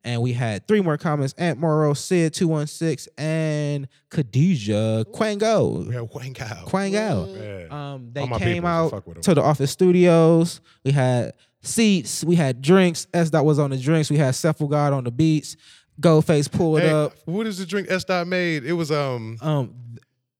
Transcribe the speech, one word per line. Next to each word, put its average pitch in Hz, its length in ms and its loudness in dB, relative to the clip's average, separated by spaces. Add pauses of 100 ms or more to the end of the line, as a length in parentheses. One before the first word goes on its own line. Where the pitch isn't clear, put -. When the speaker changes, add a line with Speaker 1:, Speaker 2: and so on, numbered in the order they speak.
Speaker 1:
and 120 200 -4
we 123 100 -2
had 113 340 -4
three 208 140 4
more 156 160 0
comics, 147 400 -2
Ant 160 220 -2
Morrow, 156 340 2
Sid 165 400 0
two 180 140 0
one 151 180 -2
six, 160 420 -6 (120)
and 151 680 -4 (220)
Khadijah 110 960 0
Speaker 2:
Ooh. - 40 -20
Speaker 1:
Quango. 202 800 0
Speaker 3:
Yeah, 123 80 -6
Quango. 123 680 -12
Speaker 1:
Quango. 196 600 -2
Speaker 2:
Ooh. 98 420 -14
Speaker 3:
Yeah. 143 240 -12
Speaker 1:
Um, 123 200 -16
they 143 80 -6
Speaker 3:
All 135 60 -4
my 120 120 -4
Speaker 1:
came 175 240 -2
Speaker 3:
peoples, - 60 -6
I 170 80 0
Speaker 1:
out 165 140 0
Speaker 3:
fuck 101 160 -10
with 85 100 -18
'em. 82 60 -14
Speaker 1:
to 190 120 4
the 127 60 4
Office 139 300 2
Studios. 170 920 4 (220)
We 135 80 0
had 127 420 2 (280)
seats, 196 600 0
we 170 120 2
had 131 260 0
drinks. 175 520 4
S 170 160 2
Dot 151 160 2
was 151 140 4
on 143 100 0
the 131 80 -4
drinks. 151 320 0
We 147 80 2
had 131 160 2
Cephalgod 147 600 0
on 131 100 -2
the 120 80 -4
beats. 151 440 0 (440)
Ghostface 156 520 4
pulled 160 300 2
Speaker 3:
Hey, 156 80 4
Speaker 1:
up. 151 240 0 (120)
Speaker 3:
what 202 200 -4
is 202 140 -6
the 190 60 -8
drink 180 260 -6
S 185 140 -2
Dot 180 220 -2
made? 175 360 -2
It 156 100 -4
was, 160 180 -4
um, 123 500 -4
Speaker 1:
Um, 139 340 -2 (640)